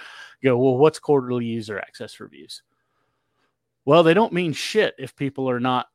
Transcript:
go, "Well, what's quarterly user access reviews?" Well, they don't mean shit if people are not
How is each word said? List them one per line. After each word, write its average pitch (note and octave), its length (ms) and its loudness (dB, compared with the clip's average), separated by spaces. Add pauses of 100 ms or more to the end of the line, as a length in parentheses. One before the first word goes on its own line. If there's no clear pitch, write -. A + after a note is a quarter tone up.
(440)
go, B2+ 140 2
"Well, B2+ 200 2
what's D3+ 220 4
quarterly B2 460 0
user A2 340 -8
access - 400 -16
reviews?" - 420 -20 (1200)
Well, D#3+ 180 6
they D#3+ 120 4
don't A3 180 2
mean F3 200 -2
shit - 440 -2
if B2+ 180 -14
people C3 340 -6
are B2 100 -2
not B2+ 360 -2